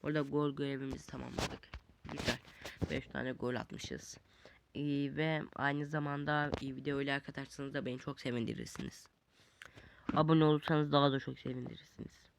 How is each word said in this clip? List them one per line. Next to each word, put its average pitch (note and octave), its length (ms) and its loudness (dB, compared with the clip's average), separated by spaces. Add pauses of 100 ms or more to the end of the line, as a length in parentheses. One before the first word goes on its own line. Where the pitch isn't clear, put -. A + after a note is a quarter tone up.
Bu - 40 -4
arada D3+ 140 2
gol C#3+ 340 2
görevimizi C#3 520 -4
tamamladık. - 600 -6 (420)
Güzel. - 260 0 (540)
Beş - 160 -2
tane B2+ 240 -2
gol B2 240 -2
atmışız. - 640 -8 (580)
Ee, C#3 60 -2 (340)
ve D#3 260 2 (140)
aynı C#3+ 320 0
zamanda, D3 640 0 (100)
e, C3+ 40 -4
videoya C#3 480 -2
like C#3 180 -4
atarsanız C#3 420 -8
da C3+ 120 -2
beni B2+ 140 -4
çok C3+ 200 -8
sevindirirsiniz. - 880 -4 (1040)
Abone D#3 300 8
olursanız D3+ 480 4
daha C#3+ 200 8
da C3+ 80 2
çok C3 200 -8
sevindirirsiniz. - 1000 -8